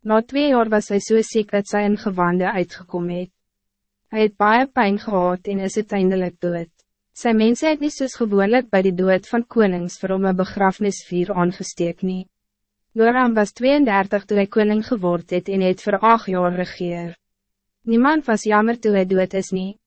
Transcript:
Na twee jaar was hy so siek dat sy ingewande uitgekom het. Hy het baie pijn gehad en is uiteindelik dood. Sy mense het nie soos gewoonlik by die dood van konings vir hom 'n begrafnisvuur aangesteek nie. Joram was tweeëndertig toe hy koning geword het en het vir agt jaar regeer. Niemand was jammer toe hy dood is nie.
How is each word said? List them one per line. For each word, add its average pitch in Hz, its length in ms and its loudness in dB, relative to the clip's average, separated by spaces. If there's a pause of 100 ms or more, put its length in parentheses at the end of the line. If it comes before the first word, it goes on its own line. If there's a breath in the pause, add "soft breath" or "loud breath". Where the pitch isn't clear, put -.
Na 220 200 0
twee 285 260 -2
jaar 240 200 2
was 214 200 0
hy 202 100 0
so 220 220 2
siek 214 300 -2
dat 202 180 -2
sy 208 160 -2
ingewande 185 680 0
uitgekom 175 580 -6
het. 180 220 -8 (800)
Hy 214 140 0
het 208 120 -2
baie 226 300 4
pijn 208 320 0
gehad 180 540 -2
en 196 80 -2
is 196 160 -4
uiteindelik 190 640 -2
dood. 170 300 -4 (440)
Sy - 220 -2
mense 240 320 2
het 302 120 0
nie 294 140 -2
soos 262 240 -6
gewoonlik 214 520 2
by 196 120 2
die 190 140 2
dood 185 340 0
van 233 140 0
konings 180 560 0
vir 190 160 -4
hom 196 100 0
'n 190 100 0
begrafnisvuur 190 960 -2
aangesteek 175 720 -4
nie. 185 240 -6 (680)
Joram 233 420 2
was 208 180 0
tweeëndertig 226 760 2
toe 208 140 0
hy 196 60 2
koning 214 360 0
geword 180 480 -2
het 180 180 -4
en 196 120 0
het 185 200 2
vir 202 200 -2
agt 226 260 4
jaar 180 300 -2
regeer. 175 580 -8 (680)
Niemand 269 420 2
was 214 180 0
jammer 220 360 2
toe 208 160 2
hy 190 80 2
dood 185 300 0
is 190 180 -4
nie. 190 340 -6